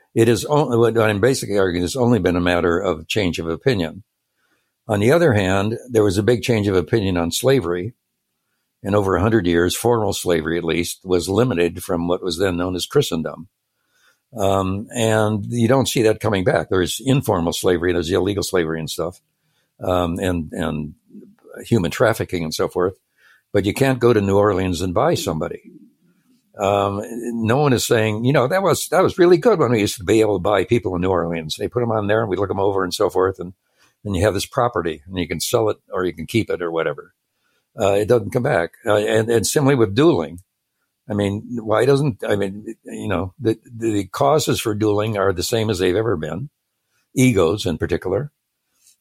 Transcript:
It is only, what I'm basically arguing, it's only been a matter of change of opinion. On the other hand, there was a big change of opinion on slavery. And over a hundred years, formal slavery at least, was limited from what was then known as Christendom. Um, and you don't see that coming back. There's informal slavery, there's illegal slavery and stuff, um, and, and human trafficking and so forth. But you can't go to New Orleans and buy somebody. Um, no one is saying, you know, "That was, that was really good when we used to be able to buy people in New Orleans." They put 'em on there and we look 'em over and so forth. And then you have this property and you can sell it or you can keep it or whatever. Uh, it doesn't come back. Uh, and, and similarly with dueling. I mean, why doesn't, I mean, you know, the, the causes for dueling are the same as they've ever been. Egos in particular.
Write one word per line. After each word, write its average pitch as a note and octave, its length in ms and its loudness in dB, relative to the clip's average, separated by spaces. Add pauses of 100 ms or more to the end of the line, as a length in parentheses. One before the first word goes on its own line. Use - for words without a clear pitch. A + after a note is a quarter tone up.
(140)
It A2+ 160 4
is A2 160 2
only, D3 320 2
what A2+ 200 4
I'm G#2+ 220 2
basically A2+ 400 0
arguing, F2 240 2
it's F2 140 -4
only A#2+ 220 4
been F2 180 2
a F2 160 0
matter E2+ 260 2
of E2 300 -4
change F#2+ 280 -2
of E2 120 -6
opinion. F2 540 -2 (840)
On G#2+ 120 0
the A2 120 4
other E3+ 220 4
hand, G2 460 0 (100)
there A2 140 4
was G2+ 160 2
a G2+ 40 2
big A#2 200 0
change G#2+ 240 0
of F#2+ 80 2
opinion F#2+ 420 0
on E2+ 140 -2
slavery. G#2 640 -2 (880)
And G2 120 0
over F#2+ 200 2
a F2 60 2
hundred G#2+ 260 2
years, E2+ 280 2
formal A2 380 0
slavery E2 460 -2
at E2 40 -6
least, E2 400 -4
was F2+ 240 0
limited F#2 560 0
from F2 240 -2
what F2+ 140 -2
was F2 160 -6
then F#2 180 0
known F2+ 200 -4
as F2 100 -6
Christendom. D#2 640 -2 (880)
Um, G2 560 0
and G#2+ 540 2
you A#2+ 200 0
don't C3 200 4
see A#2+ 160 0
that A2 160 2
coming G2+ 240 0
back. A2 260 0
There's F#2 340 0
informal G2+ 500 2
slavery, F2+ 400 2
there's E2+ 180 -2
illegal F#2+ 320 0
slavery D#2+ 360 -2
and D#2 100 -8
stuff, F2 320 -8 (600)
um, F2+ 360 0
and, E2+ 320 -4
and D#2 420 -6 (680)
human F#2 260 0
trafficking F#2+ 540 0
and D#2 100 -8
so F2+ 140 -2
forth. F2+ 260 -2 (600)
But G2 120 0
you G2+ 80 -2
can't C3 260 0
go A#2+ 140 4
to G#2+ 80 2
New G2 160 2
Orleans F#2+ 440 0
and F#2 120 -4
buy C#3+ 220 0
somebody. E2+ 560 -6 (880)
Um, G2+ 420 0 (320)
no A2+ 240 0
one D3 160 2
is G#2 140 0
saying, A2 360 0
you C3+ 100 2
know, E3+ 140 2
"That F#3 140 0
was, E3 280 0
that F3 120 2
was - 160 0
really F3 200 6
good G#3 200 2
when B2 140 2
we A2 100 2
used G#2 160 0
to F#2+ 60 -14
be G#2+ 180 4
able G#2 160 2
to E2+ 60 -4
buy G2 200 2
people G2+ 320 -2
in F2 60 -2
New F#2 80 0
Orleans." E2+ 480 -2
They A2 100 -6
put B2 140 -4
'em A2+ 100 -2
on G#2 160 -2
there A2 140 2
and A2 80 -2
we F2+ 80 -2
look G2 140 -2
'em G2+ 80 -4
over G2 240 0
and F2+ 100 -6
so F#2 160 0
forth. F#2 300 0
And F2+ 140 -14 (500)
then G2+ 100 -6
you F2+ 120 0
have F#2+ 100 2
this G2 100 -4
property E2+ 640 -4
and F#2 100 -12
you E2+ 100 -2
can E2+ 120 -6
sell A2+ 300 0
it - 80 -4 (140)
or F#2+ 140 -2
you E2+ 80 -2
can - 140 -12
keep G#2+ 240 -2
it F2 100 -4
or E2+ 80 -4
whatever. D2+ 440 -4 (680)
Uh, G2+ 140 2
it G#2 140 0
doesn't G#2+ 240 2
come B2 120 -2
back. G2 320 -2 (100)
Uh, G#2+ 120 2
and, A2 320 2
and A#2 160 2
similarly C#3+ 300 2
with G#2 200 2
dueling. F#2 440 2 (680)
I G#2+ 40 -6
mean, G#2 480 -2
why A2 240 2
doesn't, C#3 380 0
I A2 120 0
mean, G2+ 400 -6 (100)
you A2 240 -8
know, F#2+ 280 -4
the, A2 280 -2
the A2 400 -4
causes C#3 560 0
for G#2+ 120 -4
dueling G#2 440 -2
are G2 160 2
the F2 100 -4
same A2+ 260 -2
as F2+ 100 -2
they've F2+ 160 2
ever A2 200 0
been. D#2+ 340 -8 (680)
Egos G2+ 500 2
in D#2+ 120 -4
particular. F2+ 540 -4 (680)